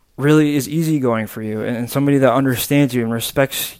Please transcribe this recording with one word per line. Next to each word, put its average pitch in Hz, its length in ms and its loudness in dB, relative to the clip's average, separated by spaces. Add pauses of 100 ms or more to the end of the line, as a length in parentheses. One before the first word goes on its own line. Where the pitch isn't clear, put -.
(160)
really 147 380 4
is 131 140 -2
easygoing 135 580 0
for 110 160 -10
you 107 180 -6
and, 110 160 -4
and 117 140 -6
somebody 143 280 2
that 131 140 6
understands 135 600 0
you 120 80 0
and 113 100 -4
respects - 680 -4